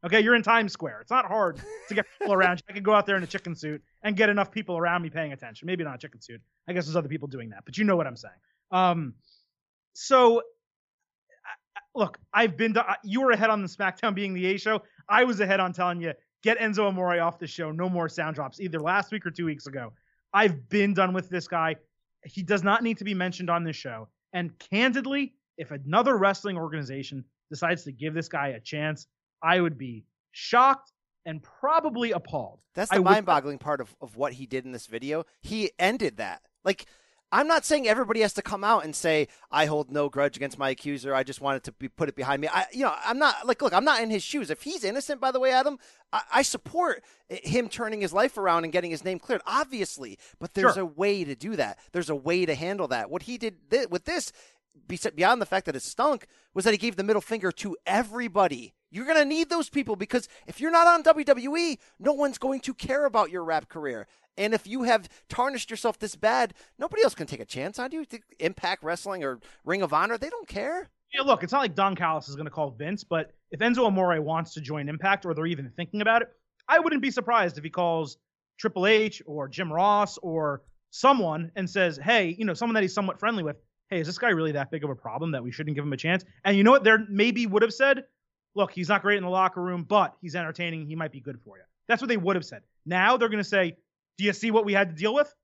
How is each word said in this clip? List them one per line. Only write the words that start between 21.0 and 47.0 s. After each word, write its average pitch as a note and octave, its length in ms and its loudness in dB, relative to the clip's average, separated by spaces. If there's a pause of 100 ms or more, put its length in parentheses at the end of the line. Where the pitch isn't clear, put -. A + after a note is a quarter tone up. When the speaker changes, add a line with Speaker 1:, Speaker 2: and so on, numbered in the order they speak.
Speaker 1:
with F#3 160 -4
this F3+ 180 -6
guy. D#3+ 300 -2 (460)
He F#3 200 -10
does F#3+ 180 2
not G#3 220 2
need A3+ 160 -2
to - 40 -10
be G3+ 120 -6
mentioned F3+ 340 -4
on E3+ 140 2
this D#3+ 120 -6
show. A2 340 -12 (240)
And F3 260 -6
candidly, C4 720 -2 (240)
if D3+ 140 -10
another F3 460 2
wrestling G3 400 0
organization C#3 680 -8 (260)
decides E3 360 -4
to C#3+ 60 -12
give D3 220 -8
this D#3+ 140 -4
guy C#3+ 220 -4
a A#2 100 -8
chance, D3+ 480 -6 (340)
I F3 200 4
would D#3+ 160 0
be A#2 260 -12 (280)
shocked C4 600 4 (340)
and D#3+ 160 -10
probably C4+ 680 -2
appalled. D3+ 480 -6 (160)
Speaker 2:
That's G3 160 -2
Speaker 1:
I G3 40 4
Speaker 2:
the F#3+ 80 6
Speaker 1:
would F#3 80 8
Speaker 2:
mind-boggling D3+ 480 4
part C#3+ 220 -4
of, A2 200 -12
of A2 160 -16
what C3 160 -2
he C3 120 -12
did B2+ 200 -6
in C3 80 -14
this A#2 140 -14
video. C#3 380 -6 (160)
He G#3+ 380 -4
ended F#3 380 0
that. F#2+ 240 -8 (240)
Like, - 200 -2 (460)
I'm C4 160 2
not D#4+ 180 2
saying C#4+ 220 2
everybody A3 340 2
has G#3 120 2
to G3+ 80 -6
come G3 220 -6
out G3+ 220 2
and D#3 100 -8
say, D#3 320 2 (240)
"I D3+ 140 4
hold D3+ 260 -2
no D3 160 0
grudge C#3 300 0
against C3 200 -8
my C#3 120 0
accuser. C3+ 440 -6
I C3 100 2
just C3 180 -8
wanted C#3 240 -4
to A#2+ 80 -14
be, C3+ 160 -12
put D#3 180 -4
it C#3 80 -6
behind C#3 260 -2
me." D3+ 60 -4
I, F3+ 240 0
you C4 120 -4
know, F3+ 120 0 (100)
I'm A#3 140 -2
not, C4+ 260 2
like, A#3+ 160 0
look, A3+ 120 0
I'm G3 100 6
not C#4 180 4
in A3+ 80 -2
his G#3+ 140 -2
shoes. B3+ 260 -6
If D#3 120 -4
he's D4 240 -8
innocent, C4 340 -4
by C4 120 0
the B3+ 80 0
way, C4 120 4
Adam, C4 260 2 (360)
I, G#3 80 -2 (140)
I C4 60 6
support D#4 640 -2 (240)